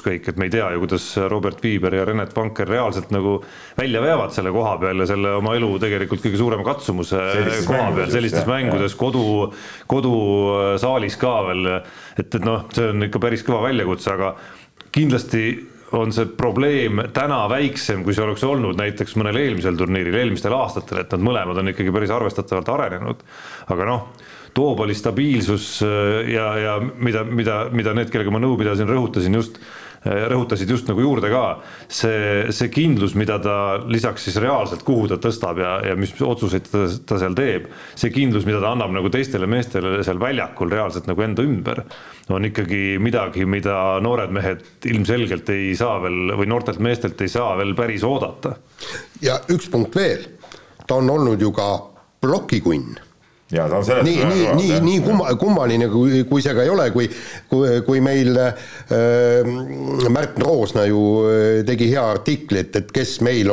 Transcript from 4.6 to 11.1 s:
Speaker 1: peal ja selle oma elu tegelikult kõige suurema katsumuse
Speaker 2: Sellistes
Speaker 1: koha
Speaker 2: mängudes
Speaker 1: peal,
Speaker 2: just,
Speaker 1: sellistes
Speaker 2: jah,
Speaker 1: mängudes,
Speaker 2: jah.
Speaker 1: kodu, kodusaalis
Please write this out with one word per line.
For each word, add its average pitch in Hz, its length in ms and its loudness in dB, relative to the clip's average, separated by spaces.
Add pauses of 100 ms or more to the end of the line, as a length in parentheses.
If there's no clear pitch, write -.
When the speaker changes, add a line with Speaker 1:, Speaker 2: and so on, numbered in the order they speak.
Speaker 1:
peal 92 240 0
ja 90 80 0
selle 101 300 0
oma 110 180 0
elu 113 140 0 (100)
tegelikult 101 400 -2
kõige 101 160 0
suurema 113 240 0
katsumuse 92 560 -2
Speaker 2:
Sellistes 95 480 0
Speaker 1:
koha 131 140 2
Speaker 2:
mängudes 98 160 0
Speaker 1:
peal, 90 80 0
Speaker 2:
just, - 100 -2
Speaker 1:
sellistes 110 300 0
Speaker 2:
jah, - 80 0
Speaker 1:
mängudes, 101 420 0
Speaker 2:
jah. - 60 -6
Speaker 1:
kodu, 127 240 2 (680)
kodusaalis 101 1300 2